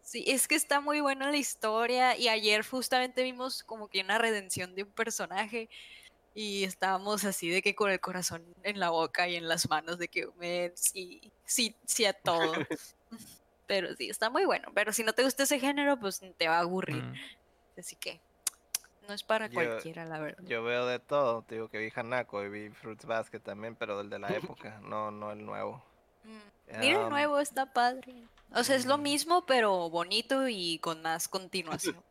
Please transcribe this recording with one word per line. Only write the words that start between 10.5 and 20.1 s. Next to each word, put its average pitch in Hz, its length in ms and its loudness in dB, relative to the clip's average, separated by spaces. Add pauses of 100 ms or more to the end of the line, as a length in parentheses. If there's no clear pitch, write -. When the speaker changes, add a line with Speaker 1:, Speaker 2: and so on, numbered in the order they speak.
Speaker 1:
sí, 185 440 -4 (240)
sí, 220 300 0 (120)
sí - 200 2
a 196 60 4
todo". 165 400 2
Speaker 2:
<laughs> - 760 -8 (400)
Speaker 1:
Pero 196 300 0
sí, - 140 -6
está 220 200 0
muy 330 140 4
bueno. 220 300 2
Pero 208 180 2
si 226 100 0
no 220 100 2
te 254 120 4
gusta 269 200 2
ese 285 140 4
género, 285 400 2
pues 196 220 -4 (160)
te 165 120 2
va 165 100 6
a - 20 6
aburrir. 175 420 -2
Speaker 3:
Mm. 123 120 -10 (640)
Speaker 1:
Así - 180 -12
que 170 240 -10 (880)
no 202 60 -6
es 202 80 -8
para 220 240 0
Speaker 4:
Yo, 117 80 -12
Speaker 1:
cualquiera, 165 500 -2
la 160 140 -8